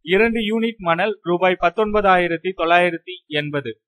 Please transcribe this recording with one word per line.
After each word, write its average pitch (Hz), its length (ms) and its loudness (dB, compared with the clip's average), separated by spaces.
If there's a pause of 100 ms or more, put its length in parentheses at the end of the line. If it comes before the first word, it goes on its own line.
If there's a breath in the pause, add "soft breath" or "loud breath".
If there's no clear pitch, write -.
இரண்டு 226 400 0
யூனிட் 226 360 -2
மணல் 185 460 -2
ரூபாய் 175 380 0
பத்தொன்பதாயிரத்தி 185 960 0
தொள்ளாயிரத்தி 175 720 0
எண்பது 147 600 -6